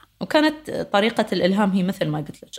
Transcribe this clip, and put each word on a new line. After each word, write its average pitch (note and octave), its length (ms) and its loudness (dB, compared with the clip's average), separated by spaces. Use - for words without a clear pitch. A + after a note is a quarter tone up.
وكانت D4+ 500 0
طريقة G#3+ 640 0
الإلهام F#3+ 380 2
هي F#3+ 120 2
مثل F3+ 240 -2
ما D3+ 100 -2
قلت - 260 -10
لك، - 160 -20